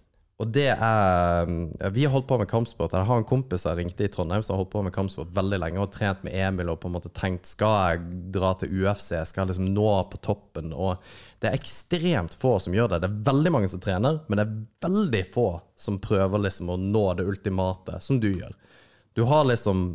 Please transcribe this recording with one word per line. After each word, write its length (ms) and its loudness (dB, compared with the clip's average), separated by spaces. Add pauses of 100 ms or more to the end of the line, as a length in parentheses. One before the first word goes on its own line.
(400)
Og 160 -4
det 160 4
er, 800 4 (420)
vi 140 2
har 80 4
holdt 160 0
på 100 2
med 80 0
kampsport. 480 -2
Jeg 140 4
har 100 4
en 80 0
kompis 380 0
som 100 0
ringte 300 -2
i 20 2
Trondheim 320 -2
som 160 -4
har 60 0
holdt 100 -4
på 140 -2
med 100 -4
kampsport 400 -4
veldig 240 0
lenge 240 -2
og 80 -2
trent 320 -2
med 160 -8
Emil 320 0
og 80 -2
på 80 -8
en 80 -4
måte 160 -8
tenkt, 380 -4
"Skal 240 2 (240)
jeg 80 -8 (320)
dra 240 2
til 100 -4
U 160 0
F 160 -2
C? 240 -4
Skal 160 -4
jeg 80 -2
liksom 240 -2
nå 140 2 (240)
på 100 -12
toppen?" 480 -6
Og 320 -4 (400)
det 80 2
er 80 0
ekstremt 800 -2
få 140 4 (100)
som 140 -4
gjør 160 2
det. 100 0
Det 80 0
er 160 -4
veldig 300 4
mange 160 2
som 100 -8
trener, 380 0 (100)
men 80 2
det 80 2
er 80 -6 (320)
veldig 400 0
få 180 0 (300)
som 240 -6
prøver 480 2
liksom 240 -6
å 140 -2
nå 180 2 (160)
det 80 -2
ultimate, 720 -4
som 240 0
du 80 4
gjør. 240 -6 (640)
Du 80 4
har 160 6
liksom, 400 2 (120)